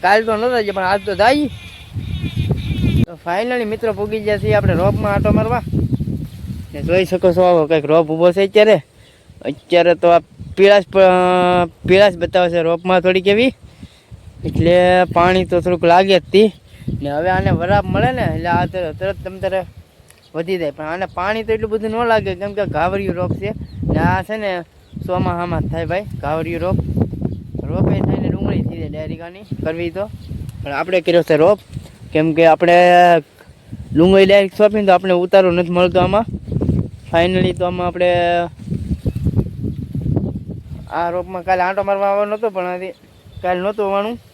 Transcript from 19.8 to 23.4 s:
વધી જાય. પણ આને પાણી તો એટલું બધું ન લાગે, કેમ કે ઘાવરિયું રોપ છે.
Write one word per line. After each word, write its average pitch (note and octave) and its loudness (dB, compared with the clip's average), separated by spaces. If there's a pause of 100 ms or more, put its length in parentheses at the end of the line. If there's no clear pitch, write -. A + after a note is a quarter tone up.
વધી E3+ -4
જાય. D#3 -4
પણ D3+ -14
આને F3 -6
પાણી G3+ -4
તો A3 -4
એટલું A3 -6
બધું G#3+ -4
ન A#3 -2
લાગે, G#3 0
કેમ G3+ -8
કે G3+ -4
ઘાવરિયું F3+ -4
રોપ F3 -4
છે. G3+ -6 (420)